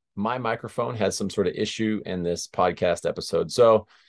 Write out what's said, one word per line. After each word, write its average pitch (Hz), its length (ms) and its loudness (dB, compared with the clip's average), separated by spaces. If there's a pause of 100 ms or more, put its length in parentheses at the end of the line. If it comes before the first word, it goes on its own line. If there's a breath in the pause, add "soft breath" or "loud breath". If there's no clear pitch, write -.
(160)
my 113 220 -2
microphone 120 580 -4
has 107 220 0
some 101 120 -4
sort 95 180 0
of - 80 -2
issue 107 500 -2
in 90 180 -4
this 85 240 -4
podcast 90 580 0
episode. 82 460 -2
So 113 360 6 (220 soft breath)